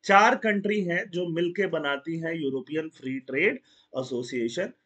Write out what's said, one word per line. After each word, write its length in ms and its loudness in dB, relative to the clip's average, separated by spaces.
चार 300 8
कंट्री 460 0
हैं 300 -2
जो 180 -4
मिलके 380 0
बनाती 520 -4
हैं 160 -4
यूरोपियन 540 -4
फ्री 300 -8
ट्रेड 360 0
एसोसिएशन 720 -4